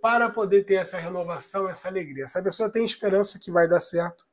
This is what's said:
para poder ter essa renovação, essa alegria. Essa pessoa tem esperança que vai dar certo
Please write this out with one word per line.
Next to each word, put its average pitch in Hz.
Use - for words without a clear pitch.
para 233
poder 202
ter 196
essa 185
renovação, 175
essa 180
alegria. 147
Essa 180
pessoa 196
tem 226
esperança 202
que -
vai 170
dar 175
certo 170